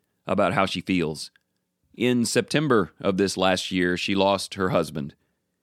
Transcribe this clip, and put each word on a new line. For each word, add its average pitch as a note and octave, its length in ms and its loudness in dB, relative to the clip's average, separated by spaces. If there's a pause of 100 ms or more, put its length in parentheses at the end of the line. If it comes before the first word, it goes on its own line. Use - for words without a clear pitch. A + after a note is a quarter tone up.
(240)
about F#2 280 0
how G2 140 2
she F#2 140 -4
feels. D#2+ 520 -2 (640)
In B2 280 0
September A#2+ 760 0
of F#2+ 160 0
this F#2+ 200 0
last F#2 360 0
year, F2+ 240 0
she G2 180 -4
lost G2 400 0
her F#2 140 -2
husband. D#2 480 -2 (460)